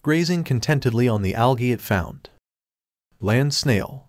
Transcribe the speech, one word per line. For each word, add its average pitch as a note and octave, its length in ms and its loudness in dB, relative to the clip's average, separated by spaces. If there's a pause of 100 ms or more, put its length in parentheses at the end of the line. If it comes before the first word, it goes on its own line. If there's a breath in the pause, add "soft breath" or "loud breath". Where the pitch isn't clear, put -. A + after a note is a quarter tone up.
grazing E3 420 0
contentedly B2 640 0
on G#2+ 140 0
the G2 120 -2
algae B2 380 2
it A2+ 80 -2
found. - 480 -4 (920)
Land C3 340 0
snail. - 540 -2